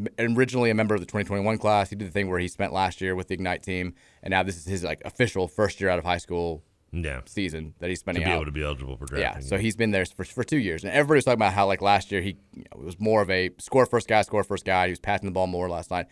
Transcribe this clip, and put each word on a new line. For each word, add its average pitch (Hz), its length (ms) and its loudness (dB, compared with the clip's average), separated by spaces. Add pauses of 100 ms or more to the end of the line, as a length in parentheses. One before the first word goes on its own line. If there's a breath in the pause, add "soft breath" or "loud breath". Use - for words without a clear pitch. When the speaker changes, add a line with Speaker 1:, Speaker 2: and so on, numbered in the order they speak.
(180)
Speaker 1:
originally 120 520 2
a 110 40 2
member 107 200 2
of 98 60 0
the 87 60 -8
twenty 104 200 -4
twenty-one 101 320 0
class. 104 320 2
He 104 60 -10
did 104 120 -8
the 80 40 -14
thing 98 180 0
where 90 80 0
he 90 100 -2
spent 98 240 -4
last 92 300 -2
year 92 120 -2
with 92 140 -6
the 95 60 -2
Ignite 90 280 -4
team, 90 320 -6 (280 soft breath)
and 95 80 -10
now 92 120 4
this 92 140 -4
is 80 80 -18
his, 92 180 -4
like, 80 220 -6
official 95 420 0
first 101 320 0
year 95 120 2
out 90 80 2
of 82 80 -4
high 87 100 2
school 85 460 -4 (280)
Speaker 2:
Yeah. 76 360 -6
Speaker 1:
season 80 540 -6
that 87 100 -6
he's 90 100 -4
spending 87 220 -4
Speaker 2:
To 80 40 0
be 87 60 2
Speaker 1:
out. 85 40 2
Speaker 2:
able 78 100 -4
to 73 40 -8
be 73 120 -6
eligible 67 340 -6
for - 80 -12 (100)
Speaker 1:
Yeah, 69 180 -2
Speaker 2:
drafting. 67 160 -12
Speaker 1:
so 98 100 0
he's 107 180 -2
been 113 140 2
there 95 160 0
for, - 180 -10
for - 180 -6
two 156 140 -2
years, 90 280 -2
and 92 80 -6
everybody 143 260 4
was 123 60 4
talking 123 100 4
about 107 180 4
how, 101 140 4
like, 98 160 0
last 98 280 4
year 98 120 0
he, 92 160 -4 (160)
you - 100 -18 (100)
know, - 80 -2
was 85 160 -10
more 110 220 4
of 95 80 2
a 92 300 2
score 131 260 4
first 113 240 0
guy, 110 140 6
score 101 200 0
first 98 220 -4
guy. 92 220 2
He 92 60 -2
was 85 80 -8
passing 101 260 -2
the 95 60 -4
ball 92 140 0
more 90 220 -4
last 85 220 -6
night. 87 220 -4